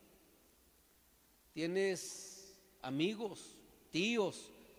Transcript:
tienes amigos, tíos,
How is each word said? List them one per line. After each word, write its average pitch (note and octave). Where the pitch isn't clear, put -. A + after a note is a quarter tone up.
tienes -
amigos, F3
tíos, G3